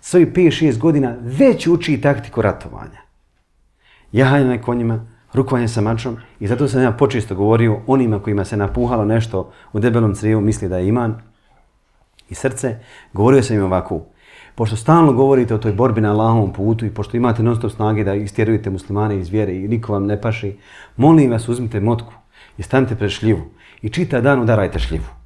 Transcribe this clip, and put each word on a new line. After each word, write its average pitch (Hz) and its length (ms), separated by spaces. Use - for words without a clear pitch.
sa - 80
svojih 175 260
pet, 175 180
šest 139 260
godina 135 420
već 147 460
uči 165 340
taktiku 123 400
ratovanja. - 600
Jahanje 131 340
na 123 160
konjima, 117 440
rukovanje 123 340
sa 113 140
mačom, 113 360
i 104 80
zato 123 200
sam 127 160
ja 123 80
počesto 117 440
govorio 110 520
onima 123 320
kojima 101 260
se 107 120
napuhalo 110 480
nešto 110 460
u 107 60
debelom 110 360
crijevu, 107 260
misli 104 280
da 92 80
je 92 100
iman 117 340
i - 60
srce, 127 440
govorio 127 300
sam 117 120
im 101 80
ovako: 92 380
„Pošto 113 200
stalno 156 380
govorite 127 420
o - 20
toj 107 140
borbi 113 300
na 104 100
Allahovom 110 420
putu 113 320
i 101 80
pošto 107 240
imate 117 260
non 117 120
stop 113 160
snage 107 320
da 98 100
istjerujete 104 560
muslimane 101 500
iz 87 100
vjere 95 260
i 95 120
niko 113 260
vam 98 120
ne 101 160
paši, 107 360
molim 147 340
vas, 113 180
uzmite 120 300
motku 113 340
i 104 60
stanite 131 320
pred 104 140
šljivu 104 320
i 107 80
čita 147 320
dan 131 200
udarajte 101 380
šljivu.” - 260